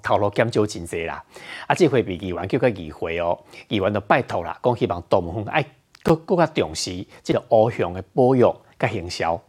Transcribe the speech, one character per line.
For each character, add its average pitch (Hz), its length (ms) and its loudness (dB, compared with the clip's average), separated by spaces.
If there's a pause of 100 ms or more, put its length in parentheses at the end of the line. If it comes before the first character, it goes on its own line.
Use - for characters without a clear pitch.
头 104 160 0
路 101 120 2
减 113 220 0
少 107 140 2
真 85 180 -8
济 85 200 -6
啦。 73 200 -10 (440)
啊， 143 60 2
这 175 120 4
回 131 160 4
被 92 140 -4
议 95 120 -6
员 87 200 -6
叫 170 100 0
到 131 100 2
议 90 220 -4
会 85 300 -6
哦， 85 180 0 (300)
议 113 80 -2
员 101 180 0
就 104 60 0
拜 147 200 2
托 101 220 -6
啦， 82 180 -8
讲 120 160 2
希 127 120 0
望 90 140 -4
动 95 220 0
物 85 120 -8
园 104 100 -6
爱 147 180 -2 (380)
搁， 165 140 4
搁 170 200 -2
较 170 100 4
重 85 280 -2
视 92 320 -8 (160)
这 - 100 -2
个 113 180 0
乌 113 200 6
熊 90 240 -4
的 95 80 -8 (100)
保 127 220 4
育 113 180 6 (240)
甲 127 120 -2
行 95 200 -6
销。 87 400 -2